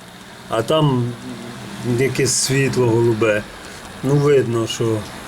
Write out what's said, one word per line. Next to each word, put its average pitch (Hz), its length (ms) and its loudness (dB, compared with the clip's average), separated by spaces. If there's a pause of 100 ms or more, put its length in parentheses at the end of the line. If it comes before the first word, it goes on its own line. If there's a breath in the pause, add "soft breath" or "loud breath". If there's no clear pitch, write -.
(500)
а 113 120 0
там 131 500 2 (760)
Якесь 123 480 0
світло 123 520 2
голубе. 113 580 2 (600 loud breath)
Ну, 139 120 2
видно, 131 520 4
що 113 300 0 (300)